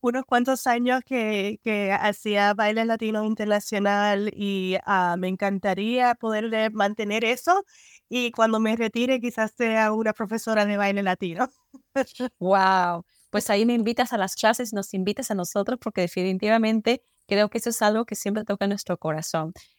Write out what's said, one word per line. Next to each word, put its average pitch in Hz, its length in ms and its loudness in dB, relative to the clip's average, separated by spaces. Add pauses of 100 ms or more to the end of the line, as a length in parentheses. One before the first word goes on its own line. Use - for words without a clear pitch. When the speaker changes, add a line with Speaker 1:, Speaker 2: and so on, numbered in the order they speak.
Speaker 1:
unos 254 240 0
cuantos 247 400 2
años 247 400 2
que, 214 580 -2
que 202 280 0
hacía 202 600 2
baile 220 320 0
latino 220 400 -2
internacional 208 1080 0
y, 190 520 -2
ah, 180 320 2
me 180 100 -2
encantaría 202 880 0
poder 220 340 -4
de-, 220 200 0
mantener 214 560 -2
eso. 330 400 2 (420)
Y 240 240 -2
cuando 226 280 2
me 220 160 2
retire, 233 440 0
quizás 220 360 -4
sea 220 360 2
una 220 220 0
profesora 220 520 0
de 208 120 0
baile 202 260 0
latino. 185 460 -2 (240)
<laughs> - 680 -6
Speaker 2:
Guau. 185 680 2 (240)
Pues 208 200 -2
ahí 208 160 4
me 240 80 2
invitas 233 400 0
a - 40 -2
las 190 180 -2
clases, 226 380 0
nos 202 200 -6
invitas 202 360 -2
a 208 60 -2
nosotros, 196 460 -2
porque 202 200 -4
definitivamente 214 1000 0 (240)
creo 208 220 2
que 233 100 -4
eso 240 100 -4
es 233 120 -2
algo 214 240 2
que 208 100 -8
siempre 208 280 -4
toca 202 220 -2
nuestro 196 320 -2
corazón. 160 560 -4 (260)